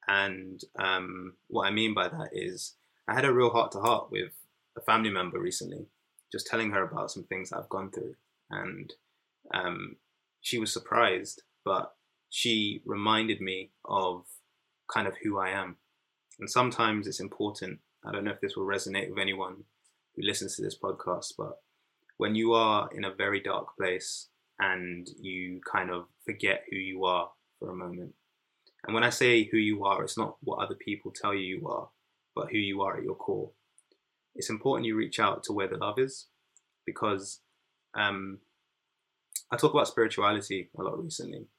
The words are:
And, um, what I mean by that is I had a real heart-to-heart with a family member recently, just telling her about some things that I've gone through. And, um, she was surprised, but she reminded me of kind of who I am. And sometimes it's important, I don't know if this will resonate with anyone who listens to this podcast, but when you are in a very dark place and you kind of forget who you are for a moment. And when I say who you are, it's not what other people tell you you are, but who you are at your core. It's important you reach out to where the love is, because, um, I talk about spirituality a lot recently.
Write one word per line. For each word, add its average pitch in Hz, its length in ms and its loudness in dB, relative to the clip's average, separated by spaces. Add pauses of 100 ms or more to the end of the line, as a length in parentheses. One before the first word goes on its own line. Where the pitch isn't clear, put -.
And, 95 520 0 (180)
um, 92 560 -2 (140)
what 101 180 0
I 98 40 2
mean 110 240 2
by 92 140 2
that 107 240 -8
is 95 420 -6 (340)
I 107 60 0
had 131 100 4
a 139 80 6
real 123 180 6
heart-to-heart 113 600 2
with 101 220 -4 (440)
a 117 40 -12
family 110 300 4
member 90 280 0
recently, - 480 -6 (440)
just - 160 -6
telling 113 260 0
her 95 100 2
about 98 280 -4
some 92 140 -10
things 92 260 -6
that 92 80 -6
I've - 100 -10
gone 95 220 -6
through. - 240 -8 (360)
And, 50 420 -8 (640)
um, 92 420 -2 (440)
she - 180 -2
was 110 140 0
surprised, 104 680 2 (220)
but 95 300 0 (340)
she 110 560 2
reminded 107 560 2
me 92 300 -4 (140)
of 92 400 0 (680)
kind 107 140 2
of 95 160 -2
who 101 160 -2
I 95 120 0
am. 95 260 -4 (640)
And 98 100 -8
sometimes 113 560 4
it's - 140 -6
important, 98 580 -4 (260)
I 107 80 -8
don't 101 120 -4
know 104 80 -2
if - 80 -8
this 98 160 -4
will 98 100 -2
resonate 98 440 -2
with 98 100 -4
anyone 95 440 -4 (520)
who - 60 -6
listens 98 340 -2
to 101 60 -6
this 101 160 -4
podcast, 90 600 -4
but - 200 -8 (580)
when 104 180 2
you 113 200 4
are 107 380 4
in 101 120 -6
a 95 100 -6
very 98 260 0
dark - 360 -4
place - 520 -4 (300)
and 90 500 -2 (120)
you 92 400 -6 (100)
kind 92 200 0
of 87 160 -4 (200)
forget 104 440 0
who - 60 -6
you 95 280 -4
are 90 260 2 (280)
for 95 120 -8
a 92 60 -10
moment. 90 380 -10 (720)
And 107 100 -2
when 113 100 4
I 120 60 6
say 120 340 6
who 110 140 2
you 107 260 2
are, 98 180 2
it's - 160 -4
not 110 240 -2
what - 160 -4
other 98 160 -2
people 98 380 -8
tell 104 200 0
you 92 260 -2
you - 100 -6
are, - 200 -4 (460)
but 117 160 -4
who 113 80 2
you 98 240 2
are 95 140 0
at - 80 -4
your - 100 -2
core. 101 360 -2 (840)
It's - 160 -4
important 120 360 2
you 110 100 2
reach 117 240 0
out 101 240 4
to - 80 -2
where 98 160 2
the 92 80 -4
love 104 240 -2
is, 135 260 0 (580)
because, 98 560 -2 (540)
um, 98 440 -2 (1120)
I 120 40 -2
talk 147 160 6
about 143 140 4
spirituality 104 920 0
a 98 60 -6
lot - 200 -4
recently. - 440 -8 (120)